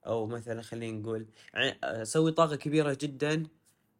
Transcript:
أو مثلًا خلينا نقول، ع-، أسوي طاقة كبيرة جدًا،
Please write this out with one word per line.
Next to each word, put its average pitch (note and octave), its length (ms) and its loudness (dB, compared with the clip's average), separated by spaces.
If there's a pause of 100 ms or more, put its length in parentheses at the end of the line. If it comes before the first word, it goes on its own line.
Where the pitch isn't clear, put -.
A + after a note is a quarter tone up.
أو A2+ 200 0
مثلًا A#2 360 -6
خلينا A#2 380 -8
نقول، A2 260 -6 (280)
ع-، B2+ 180 0 (120)
أسوي A#2 480 2
طاقة D#3+ 240 4
كبيرة D3 440 2
جدًا، D3+ 460 0 (540)